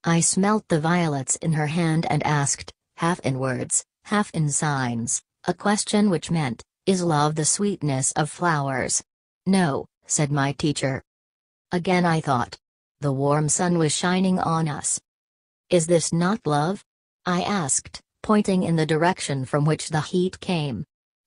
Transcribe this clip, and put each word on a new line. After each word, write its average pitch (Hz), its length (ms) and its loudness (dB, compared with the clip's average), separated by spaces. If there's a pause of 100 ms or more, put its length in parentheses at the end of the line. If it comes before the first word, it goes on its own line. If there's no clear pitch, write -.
I 170 160 2
smelt 202 480 0
the 160 140 2
violets 160 560 0
in 165 160 -2
her 151 160 0
hand 160 420 0
and 151 160 0
asked, 143 460 -2 (240)
"Half 175 240 0
in 131 180 -2
words, 127 460 -2 (200)
half 208 280 0
in 151 180 0
signs." 127 720 -2 (220)
a 175 100 -2
question 208 560 2
which 160 200 -2
meant, 147 320 -2 (240)
"Is 185 160 2
love 151 320 2
the 156 100 -2
sweetness 147 680 0
of 151 180 0
flowers?" 143 720 -2 (440)
"No," 156 400 2 (200)
said 143 260 0
my 143 200 0
teacher. 143 500 -2 (680)
Again 175 320 2
I 160 160 2
thought. 127 380 -2 (420)
The 143 120 -2
warm 143 360 2
sun 175 300 0
was 156 140 2
shining 185 460 0
on 160 300 0
us. - 320 -4 (720)
"Is 165 160 4
this 170 260 2
not 175 340 0
love?" 151 380 0 (400)
I 180 180 -2
asked, - 580 -4 (220)
pointing 202 400 2
in 165 140 0
the 156 100 2
direction 151 580 0
from 147 200 0
which 156 240 0
the 156 140 -2
heat 185 380 -2
came. 147 440 -4 (420)